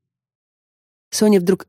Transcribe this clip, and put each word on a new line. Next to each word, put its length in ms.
Соня 300
вдруг 280